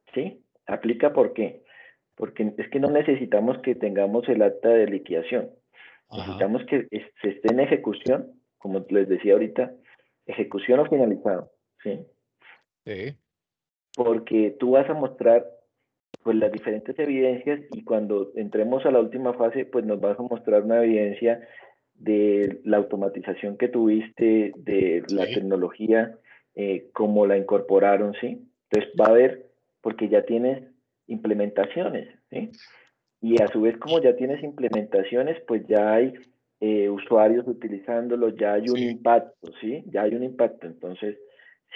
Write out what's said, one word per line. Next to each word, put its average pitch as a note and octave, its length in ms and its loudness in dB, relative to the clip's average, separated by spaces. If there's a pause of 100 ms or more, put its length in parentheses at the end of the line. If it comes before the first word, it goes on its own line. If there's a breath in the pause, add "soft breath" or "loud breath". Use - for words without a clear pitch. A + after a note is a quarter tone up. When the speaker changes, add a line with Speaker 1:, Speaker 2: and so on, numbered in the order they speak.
(140)
Speaker 1:
¿sí? - 280 -8 (240)
Aplica, A#2 460 -2
¿por B2+ 220 2
qué? - 300 -6 (520 soft breath)
Porque G#2+ 420 -6
es - 120 -10
que C#3+ 100 -4
no C#3+ 100 0
necesitamos C3 720 0
que B2 140 -2
tengamos G2+ 540 -2
el A2 120 2
acta G#2+ 280 2
de A2+ 180 6
liquidación. - 640 -4 (560 soft breath)
Speaker 2:
Ajá. G#2 140 -14
Speaker 1:
Necesitamos G2 440 -4
que C3 240 -2
es-, G#2 220 -10 (100)
se G#2 80 -2
esté A2+ 220 -2
en B2 80 2
ejecución, - 720 -2 (260)
como F#2+ 320 -6
les G2 180 2
decía F#2+ 260 2
ahorita, A2 400 0 (520 soft breath)
ejecución A2+ 540 0
o D3+ 100 2
finalizado, G#2+ 600 0 (320)
¿sí? G2+ 160 -6 (840 soft breath)
Speaker 2:
Sí. G#2+ 300 -12 (800)
Speaker 1:
Porque A2 640 0
tú B2 140 0
vas C3+ 180 4
a D#3+ 40 -2
mostrar, A#2+ 520 2 (800)
pues, A2+ 120 0
las G#2+ 160 2
diferentes G#2+ 480 -8
evidencias C3+ 640 -2 (100)
y A2+ 120 -14
cuando G#2 520 -2
entremos A2 500 -2
a C#3+ 60 4
la B2+ 80 6
última B2 340 -2
fase, B2 320 -2
pues, A#2 200 -4
nos G#2 160 -4
vas G2+ 180 -2
a B2 40 -6
mostrar A2 400 0
una A#2 200 2
evidencia A2+ 560 0 (540 loud breath)
de G#2 720 0
la G#2 120 2
automatización G2 800 -4
que B2 120 0
tuviste, A2 840 2
de F#2+ 540 0
la F#2+ 160 0
Speaker 2:
Sí. F2 100 -6
Speaker 1:
tecnología, G#2 840 0 (380 soft breath)
eh, G2 380 -4
cómo G#2 320 2
la G2 120 2
incorporaron, G2+ 840 2
¿sí? B2 220 -8 (280)
Entonces G#2 300 0
va A2 60 6
a A2 60 6
haber, B2 380 4 (320)
porque G#2+ 280 -4
ya G#2 140 4
tienes A#2+ 400 -2 (440)
implementaciones, G#2+ 1040 -4 (200)
¿sí? - 220 -10 (680 soft breath)
Y A2+ 200 4
a G#2 60 4
su A2 140 -2
vez, A2+ 160 2
como D#3 240 0
ya B2 140 6
tienes C3+ 280 -6
implementaciones, A#2+ 1040 -2
pues A2 200 -2
ya G#2+ 260 2
hay, B2+ 200 2 (460)
eh, G#2+ 300 0
usuarios A2+ 580 4
utilizándolo, A#2 840 -4
ya G#2+ 240 -2
hay A2 160 -2
un B2 80 0
Speaker 2:
Sí. A#2+ 120 -2
Speaker 1:
impacto, - 640 0 (100)
¿sí? B2 260 -8
Ya G2+ 160 -4
hay G#2+ 100 0
un A#2+ 100 -4
impacto, A#2+ 440 -4
entonces F2+ 500 -12 (580 soft breath)